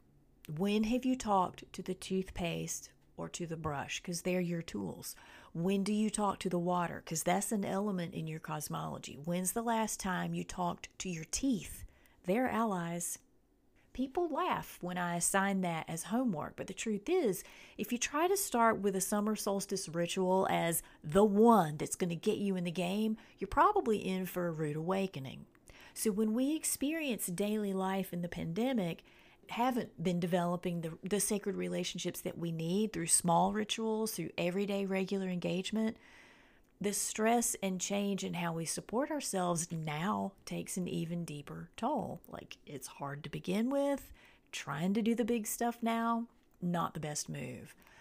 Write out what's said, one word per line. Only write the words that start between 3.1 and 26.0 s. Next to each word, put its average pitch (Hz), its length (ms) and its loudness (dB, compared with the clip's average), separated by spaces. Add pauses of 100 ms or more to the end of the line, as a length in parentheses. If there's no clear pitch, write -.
or 165 120 -6
to - 160 -8
the 160 120 -6
brush? 147 440 -4
'Cause 175 220 -6
they're 180 160 2
your 170 240 0
tools. - 520 -8 (380)
When 190 300 2
do 208 100 0
you 214 160 4
talk 208 300 0
to 190 100 -2
the 175 80 2
water? 175 480 0
'Cause 160 180 -2
that's 185 280 2
an 208 120 0
element 190 520 -2
in 160 100 -4
your 156 140 -6
cosmology. 156 840 -6
When's 180 280 0
the 233 100 0
last 226 380 0
time 175 340 -2
you 175 100 -2
talked - 460 -4 (100)
to 190 100 -6
your 160 160 -6
teeth? - 600 -2 (380)
They're 233 260 2
allies. 175 720 -2 (720)
People 277 380 0
laugh 294 520 0
when 180 160 -4
I 175 200 0
assign 196 440 2
that 170 280 -2
as 165 140 -4
homework, 208 520 0
but - 120 -6
the 185 60 -6
truth 208 360 -2
is, 294 340 2 (340)
if - 140 -4
you 240 60 0
try 302 300 2
to 381 100 4
start 226 420 4
with 196 160 2
a 190 60 2
summer 208 340 0
solstice 196 540 -2
ritual 185 600 2
as 170 320 2 (220)
the 175 220 8
one 202 520 8
that's 160 180 -4
gonna 170 200 0
get 202 220 2
you 196 180 0
in 180 80 -2
the 175 80 -2
game, 196 460 0 (200)
you're 196 100 -4
probably 320 500 4
in 185 280 -2
for 180 220 -2
a 170 40 -2
rude 156 260 -2
awakening. 160 680 -2 (480)
So - 180 0